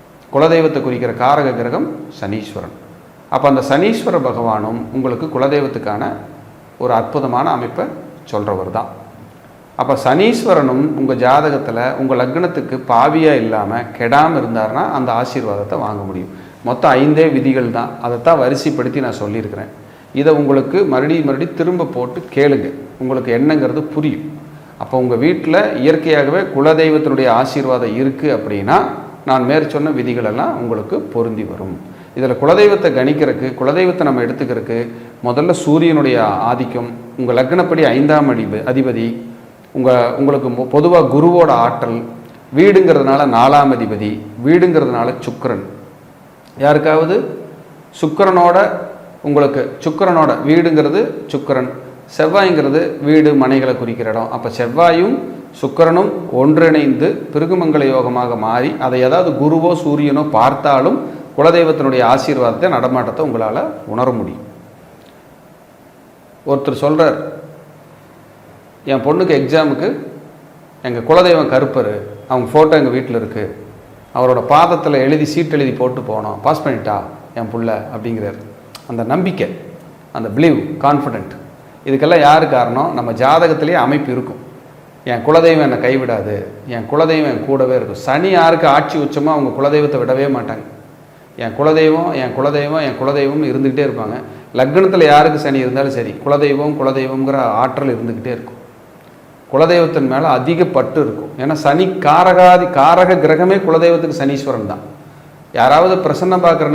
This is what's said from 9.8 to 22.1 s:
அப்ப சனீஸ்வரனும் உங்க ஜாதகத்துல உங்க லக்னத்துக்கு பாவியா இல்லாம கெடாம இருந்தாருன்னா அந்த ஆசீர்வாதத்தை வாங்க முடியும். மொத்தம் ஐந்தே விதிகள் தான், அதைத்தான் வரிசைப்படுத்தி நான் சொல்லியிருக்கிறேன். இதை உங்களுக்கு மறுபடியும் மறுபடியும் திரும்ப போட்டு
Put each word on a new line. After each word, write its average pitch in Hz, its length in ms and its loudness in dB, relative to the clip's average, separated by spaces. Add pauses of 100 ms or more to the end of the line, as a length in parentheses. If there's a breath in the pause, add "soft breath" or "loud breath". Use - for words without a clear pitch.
அப்ப 131 120 0 (120)
சனீஸ்வரனும் 156 760 2 (160)
உங்க 135 160 0
ஜாதகத்துல 131 640 0 (220)
உங்க 131 140 -2
லக்னத்துக்கு 131 640 -4 (120)
பாவியா 151 440 4 (100)
இல்லாம 110 380 -4 (160)
கெடாம 143 440 2
இருந்தாருன்னா 117 440 -4 (120)
அந்த 127 160 -4
ஆசீர்வாதத்தை 110 640 -4
வாங்க 104 300 -6
முடியும். 92 260 -10 (300 loud breath)
மொத்தம் 127 360 2
ஐந்தே 151 320 4
விதிகள் 131 380 0
தான், 117 200 -6 (120)
அதைத்தான் 123 400 2
வரிசைப்படுத்தி 139 580 -2
நான் 120 220 -6
சொல்லியிருக்கிறேன். 104 500 -8 (420 loud breath)
இதை 147 180 2
உங்களுக்கு 139 520 0
மறுபடியும் 147 440 0
மறுபடியும் 143 320 -4
திரும்ப 175 360 -2
போட்டு 123 260 -8 (120)